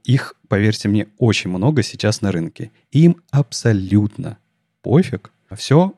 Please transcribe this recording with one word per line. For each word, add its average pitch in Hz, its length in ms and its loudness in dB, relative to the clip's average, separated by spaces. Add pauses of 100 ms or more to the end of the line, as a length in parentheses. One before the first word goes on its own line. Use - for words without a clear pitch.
их, - 320 0 (120)
поверьте 107 400 0
мне, 104 200 0 (100)
очень 104 320 0
много 113 320 0
сейчас - 400 -4
на 98 100 -2
рынке. 85 380 -8 (220)
И - 120 4
им 170 120 4 (140)
абсолютно 104 1080 -2 (420)
пофиг. 110 520 -2 (220)
Всё 170 440 0